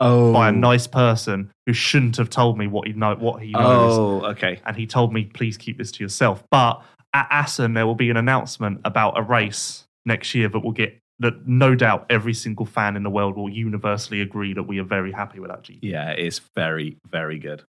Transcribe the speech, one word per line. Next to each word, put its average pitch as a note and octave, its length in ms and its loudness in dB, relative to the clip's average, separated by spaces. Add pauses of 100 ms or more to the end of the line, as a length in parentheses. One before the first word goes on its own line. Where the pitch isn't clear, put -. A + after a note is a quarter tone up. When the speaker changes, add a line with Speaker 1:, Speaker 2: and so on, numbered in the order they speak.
Speaker 1:
Oh. A#2+ 320 6
Speaker 2:
by A#2 160 6
a G#2 40 4
nice B2 340 4
person A2 640 0 (140)
who A#2+ 80 -2
shouldn't A#2+ 440 2
have A#2 120 -2
told A#2+ 300 2
me G#2 80 -4
what G2+ 220 -4
he G#2+ 40 -8
know, G#2+ 220 0
what A2+ 260 -4
he G#2+ 120 -10
knows. A#2+ 440 6
Speaker 1:
Oh, G2+ 340 0
okay. F#2 360 -4
Speaker 2:
And G#2+ 100 -6
he A2+ 100 -6
told A#2 260 2
me, A2 140 -2
"Please A2 300 -6
keep - 220 -12
this G#2+ 140 -12
to - 120 -12
yourself." G2 460 -2
But B2 320 4 (320)
at C#3 160 0
Assen, C#3 440 0
there A2+ 120 2
will A#2 80 0
be A#2+ 160 0
an A#2 60 0
announcement A2+ 680 -2
about G#2+ 340 0
a A2 40 0
race G#2+ 600 -2 (200)
next - 300 -4
year A2+ 140 2
that A2 100 -2
will A2 140 -4
get, G#2+ 260 -4 (220)
that A#2 260 -2
no B2+ 300 6
doubt A2+ 340 2
every A2+ 240 2
single A2 320 -6
fan G#2 300 -2
in G2+ 80 -4
the G2+ 60 -2
world G2+ 260 -2
will G2+ 140 -8
universally G#2 720 -4
agree G2+ 320 -6
that F#2 100 -6
we G2 160 -6
are F#2+ 40 -6
very F#2+ 280 -4
happy G2+ 260 -10
with F2+ 120 -14
that - 120 -14
G - 180 -20
P. G#2 100 -8
Speaker 1:
Yeah, D#2 200 -6
it's E2+ 300 -6 (160)
very, D#2+ 400 -4 (120)
very D#2 300 -6
good. D2+ 320 -12